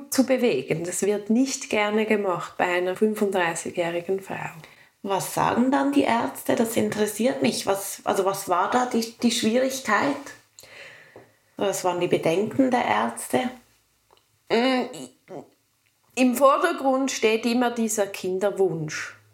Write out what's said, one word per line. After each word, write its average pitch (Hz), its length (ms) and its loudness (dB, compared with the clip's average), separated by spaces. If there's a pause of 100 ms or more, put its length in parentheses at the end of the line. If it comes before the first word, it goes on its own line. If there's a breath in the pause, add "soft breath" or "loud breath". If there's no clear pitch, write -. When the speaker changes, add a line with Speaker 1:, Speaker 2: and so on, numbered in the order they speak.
Speaker 1:
zu 262 160 2
bewegen. 170 580 0
Das 180 200 -6
wird 202 260 0
nicht 262 400 0
gerne 214 360 2
gemacht 202 520 -2
bei 175 80 4
einer 180 300 0
fünfunddreißigjährigen 180 1200 0
Frau. - 320 -10 (500 loud breath)
Speaker 2:
Was 196 320 -2
sagen 240 380 2
dann 277 200 2
die 285 120 4
Ärzte? 254 520 0
Das 233 200 0
interessiert 214 680 0
mich. - 260 0
Was, - 380 -4
also 190 200 2
was 190 240 -2
war 185 220 2
da 247 160 2
die, 233 320 -2
die 240 120 2
Schwierigkeit? 247 840 0 (1400 loud breath)
Was 196 260 -2
waren 180 180 0
die 175 60 0
Bedenken 202 640 2
der 247 120 2
Ärzte? 233 680 0 (1000)
Speaker 1:
Mm, 247 360 2 (1300)
im 254 200 4
Vordergrund 277 760 2
steht 220 340 2
immer 240 240 2
dieser 220 380 -2
Kinderwunsch. 185 1080 -2 (180)